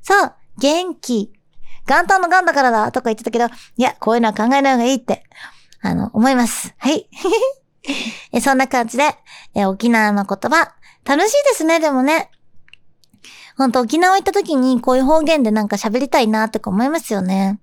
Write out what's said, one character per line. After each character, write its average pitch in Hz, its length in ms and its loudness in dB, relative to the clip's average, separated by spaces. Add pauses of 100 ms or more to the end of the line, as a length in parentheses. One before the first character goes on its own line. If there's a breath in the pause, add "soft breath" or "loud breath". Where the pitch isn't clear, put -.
そ 381 240 2
う。 - 80 -10 (240)
元 311 380 0
気。 220 380 -6 (520 soft breath)
元 311 220 2
旦 381 140 2
の 339 80 -2
元 359 160 2
だ 339 80 2
か 285 80 2
ら 254 100 2
だ 220 220 0
と 254 80 -2
か 233 80 -4
言 220 60 -2
っ - 20 -20
て - 80 -18
た 226 60 -4
け 233 80 -2
ど、 233 80 2 (280 loud breath)
い 233 60 -4
や、 - 180 0
こ 220 120 0
う 233 40 4
い 240 40 2
う - 20 2
の 233 100 2
は - 20 -10
考 214 100 -4 (120)
え 277 60 4
な 277 100 2
い - 20 4
方 247 40 2
が 233 80 0
い 262 60 2
い 269 40 2
っ 254 40 -4
て、 - 260 -6 (560 loud breath)
あ 185 120 -2
の、 - 200 -4
思 226 160 2
い 262 60 2
ま 240 120 2
す。 - 300 -8
は 269 160 0
い。 - 180 -4
<laughs> 453 540 -2 (640 loud breath)
え、 240 100 -2
そ 277 120 2
ん 262 40 2
な 262 100 0
感 240 200 -2
じ 233 100 -6
で、 285 180 0 (380 loud breath)
え、 196 120 0
沖 196 240 -2
縄 214 220 2
の 202 140 0
言 196 260 -4
葉、 320 220 0 (320 soft breath)
楽 311 220 2
し 440 40 0
い - 20 -2 (160)
で 453 60 2
す 330 80 -4
ね、 330 160 2
で 311 100 0
も 262 140 0
ね。 302 260 0 (1300 loud breath)
ほ 262 100 2
ん 226 40 2
と、 254 80 2
沖 247 180 0
縄 370 180 4
行 392 40 2
っ - 40 -4
た 392 100 0
時 370 220 0
に 254 260 2
こ 262 100 0
う 254 60 4
い - 20 4
う 262 60 2
方 311 160 4
言 302 200 2
で 214 100 2
な 214 120 0
ん 202 40 -4
か 202 100 -4
喋 226 220 -2
り 277 100 -2
た 320 100 2
い 226 80 2
な 220 220 0
と 220 100 -6
か 208 100 -8
思 202 140 0
い 269 60 0
ま 320 100 -4
す - 140 -6
よ 196 80 -2
ね。 190 420 -2